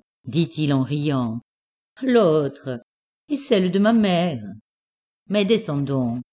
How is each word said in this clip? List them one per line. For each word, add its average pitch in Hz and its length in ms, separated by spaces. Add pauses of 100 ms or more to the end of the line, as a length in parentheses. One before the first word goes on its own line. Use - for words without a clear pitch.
(240)
dit-il 143 480
en 131 100
riant. 131 600 (600)
L'autre 156 760 (480)
est 294 80
celle 190 340
de 190 80
ma 214 140
mère. 180 500 (840)
Mais 202 160
descendons, 139 800 (100)